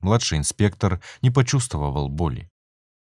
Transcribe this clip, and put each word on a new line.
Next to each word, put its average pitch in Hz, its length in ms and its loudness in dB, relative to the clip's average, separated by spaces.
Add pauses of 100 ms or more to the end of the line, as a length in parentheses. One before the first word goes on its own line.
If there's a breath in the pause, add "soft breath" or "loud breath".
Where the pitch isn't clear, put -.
Младший 95 380 2
инспектор 92 640 0 (200 loud breath)
не 131 80 4
почувствовал 73 760 0
боли. 73 400 -4 (600)